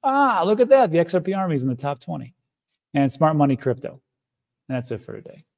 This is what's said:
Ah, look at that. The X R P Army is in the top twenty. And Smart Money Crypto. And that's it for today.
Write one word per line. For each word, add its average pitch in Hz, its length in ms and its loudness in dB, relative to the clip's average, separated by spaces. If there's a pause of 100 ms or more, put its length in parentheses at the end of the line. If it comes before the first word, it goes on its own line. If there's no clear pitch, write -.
Ah, 262 420 2
look 214 140 2
at 240 80 4
that. 262 240 6
The 170 80 4
X 170 140 -2
R 180 60 2
P 190 140 -4
Army 185 220 -2
is 127 80 -2
in 135 40 -2
the 127 60 -2
top 143 240 -8
twenty. 135 340 -12 (640)
And 139 160 2
Smart 156 240 0
Money 139 220 2
Crypto. 127 440 -6 (680)
And 131 80 -6
that's 123 160 -8
it 107 80 -10
for - 140 -16
today. - 300 -20 (140)